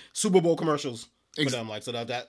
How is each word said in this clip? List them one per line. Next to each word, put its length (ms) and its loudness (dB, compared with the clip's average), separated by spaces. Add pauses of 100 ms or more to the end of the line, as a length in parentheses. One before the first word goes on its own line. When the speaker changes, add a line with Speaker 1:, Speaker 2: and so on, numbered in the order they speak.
(120)
Speaker 1:
Super 280 4
Bowl 160 4
commercials 520 -2 (260)
for 80 -2
Speaker 2:
Ex- 100 0
Speaker 1:
them. 160 -6
Like, 160 -8
so 80 -8
that, 160 -6
that, 200 -8